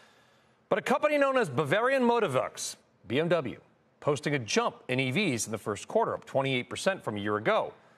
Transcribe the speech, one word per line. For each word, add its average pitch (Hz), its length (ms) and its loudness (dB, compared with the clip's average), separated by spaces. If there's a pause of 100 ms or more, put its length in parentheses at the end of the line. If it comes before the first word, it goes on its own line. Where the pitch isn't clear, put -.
(680)
But - 120 2
a - 20 -2
company 294 380 2
known 269 180 2
as 226 100 2
Bavarian 196 560 2
Motor 233 260 4
Works, - 460 -2 (320)
B 117 120 0
M 165 100 0
W, 135 300 0 (400)
posting 147 340 -2
a 143 60 0
jump 214 380 -2 (100)
in 127 120 0
E 131 120 0
Vs 139 340 0
in 104 60 -8
the 110 80 -4
first - 280 -6
quarter, 190 280 0
up - 100 -14
twenty-eight 135 460 -2
percent 190 320 -2
from 107 140 -4
a - 20 -4
year 104 180 0
ago. 117 340 0 (260)